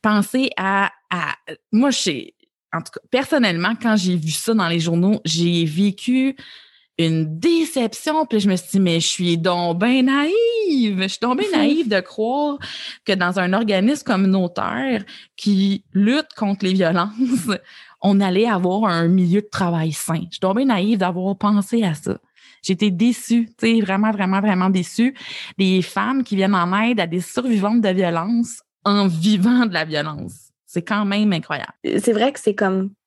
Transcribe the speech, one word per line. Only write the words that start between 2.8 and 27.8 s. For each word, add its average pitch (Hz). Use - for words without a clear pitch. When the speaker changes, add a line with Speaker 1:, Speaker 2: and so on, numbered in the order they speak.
Speaker 1:
cas, -
personnellement, 226
quand 220
j'ai 180
vu 156
ça -
dans 190
les 170
journaux, 170
j'ai 170
vécu 208
une 160
déception. 311
Puis 220
je 202
me 185
suis 180
dit, « 196
Mais 170
je 165
suis 175
donc 175
ben 254
naïve. 294
Je 185
suis -
donc 254
ben 415
Speaker 2:
Mhm. 330
Speaker 1:
naïve 302
de 202
croire 277
que 190
dans 185
un 180
organisme 214
communautaire 190
qui 196
lutte 240
contre 202
les 185
violences, 196
on 196
allait 196
avoir 190
un 170
milieu 185
de 208
travail 170
sain. » 160
Je -
suis -
donc 190
ben 269
naïve 214
d'avoir 185
pensé 208
à 165
ça. -
J'étais 196
déçue, 233
tu 226
sais, 220
vraiment, 202
vraiment, 190
vraiment 190
déçue. 196
Des 190
femmes 233
qui 208
viennent 190
en 180
aide 233
à 175
des 170
survivantes 226